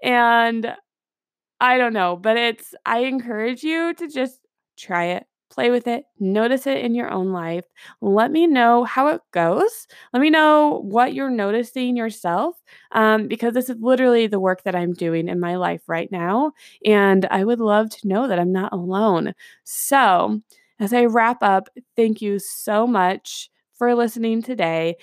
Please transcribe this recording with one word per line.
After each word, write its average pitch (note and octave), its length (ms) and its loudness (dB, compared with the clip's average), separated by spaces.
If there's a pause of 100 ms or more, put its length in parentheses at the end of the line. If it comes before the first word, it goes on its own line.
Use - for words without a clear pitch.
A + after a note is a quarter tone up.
and A#3 720 2 (840)
I B3+ 180 2
don't A#3+ 160 0
know, F3+ 240 -2
but A3 180 0
it's, A#3 400 -4 (100)
I A#3 200 -2
encourage A#3+ 580 -6
you E4 300 -4
to E4 160 -12
just C4 280 -6 (400)
try F3 280 -4
it, F3+ 200 -6 (240)
play A#3+ 200 -2
with A#3+ 180 -2
it, A#3+ 160 -6 (160)
notice A3 480 0
it C4+ 120 -2
in A#3+ 140 -4
your A#3+ 160 -4
own F#3+ 220 -4
life. E3+ 320 -6 (380)
Let G#3+ 300 2
me E4 160 4
know A#3+ 360 4
how C4 240 0
it E4 140 -2 (100)
goes. F#3 560 0 (240)
Let B3 80 0
me D#4 100 4
know D4+ 540 4
what A#3 300 0
you're C4+ 160 -4
noticing A#3+ 640 -2
yourself, A3+ 680 -4 (300)
um, A3 380 2
because A#3 240 -2
this B3 160 -2
is A#3 100 -8
literally A#3+ 480 4
the G3+ 140 -2
work F#3 220 -2
that F#3 120 -4
I'm F3 160 -2
doing E3+ 380 -2
in F3+ 100 -4
my F3 160 -4
life F3 320 -4
right E3 240 -6
now, G3 400 -2 (340)
and G3 460 4
I G3 140 0
would A#3 160 0
love G#3+ 300 2
to - 180 -10
know A3 180 0
that F#3 120 0
I'm F3 120 0
not F#3+ 220 -2
alone. F#3 600 -2 (300)
So, G#3+ 800 0 (400)
as G3+ 100 -2
I A#3+ 140 4
wrap A#3 360 0
up, G3 280 2 (260)
thank A3 260 0
you G3+ 180 -4
so G#3+ 460 -2
much F#3+ 640 -2 (280)
for A#3+ 180 2
listening A3+ 460 -2
today, E3+ 600 -2